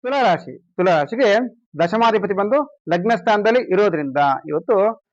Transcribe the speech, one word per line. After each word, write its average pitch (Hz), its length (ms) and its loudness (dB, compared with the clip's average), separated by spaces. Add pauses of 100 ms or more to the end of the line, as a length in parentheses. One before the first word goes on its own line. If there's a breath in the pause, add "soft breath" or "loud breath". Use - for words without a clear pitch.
ತುಲಾ 262 200 -2
ರಾಶಿ, - 540 -2
ತುಲಾ 180 200 2
ರಾಶಿಗೆ 208 420 2 (460)
ದಶಮಾಧಿಪತಿ 214 500 0
ಬಂದು 196 560 -2
ಲಗ್ನ 175 260 -2
ಸ್ಥಾನದಲ್ಲಿ 214 560 0
ಇರೋದ್ರಿಂದ 165 460 0 (300)
ಇವತ್ತು 202 640 -2